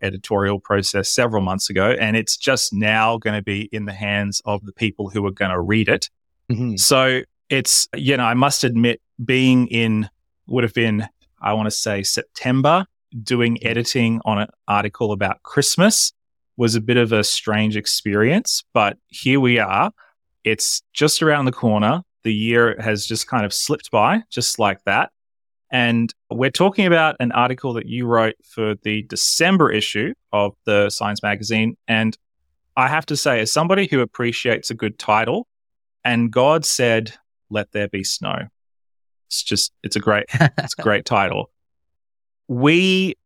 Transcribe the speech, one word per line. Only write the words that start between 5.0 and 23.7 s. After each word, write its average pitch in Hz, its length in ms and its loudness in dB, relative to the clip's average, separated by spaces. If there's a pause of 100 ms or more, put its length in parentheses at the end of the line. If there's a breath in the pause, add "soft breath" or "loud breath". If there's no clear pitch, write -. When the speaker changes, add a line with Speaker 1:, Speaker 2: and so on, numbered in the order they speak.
Speaker 1:
who 101 160 -4
are 98 60 -2
gonna 92 280 -2
read 104 300 0
it. - 220 0 (400)
Speaker 2:
Mm-hmm. 120 240 -4
Speaker 1:
So 131 480 2 (260)
it's, - 460 0
you 135 220 0
know, 123 80 0
I 117 100 2
must 139 280 2
admit, 117 380 2 (220)
being 127 440 4
in, 113 420 -2 (360)
would 123 180 -2
have 110 120 -2
been, 110 320 0 (340)
I 104 120 -2
wanna 107 180 -2
say 101 320 -4
September, 143 840 0 (380)
doing 120 400 0
editing 117 600 0
on 107 140 0
an 107 80 -4 (200)
article 104 460 -2
about 98 300 -4
Christmas - 680 2 (460)
was 117 180 2
a 113 60 0
bit 120 160 2
of 117 160 2
a 107 100 4
strange 107 540 -2
experience, 107 960 0
but 104 240 0 (100)
here 131 320 0
we 123 180 2
are. 107 360 0 (500 soft breath)
It's - 380 -2 (100)
just - 300 0
around 147 240 2
the 127 80 0
corner. 113 480 0 (220)
The 113 100 -2
year 113 480 2
has 107 240 -2
just - 220 -6
kind 110 180 -2
of 98 80 -6
slipped - 360 -4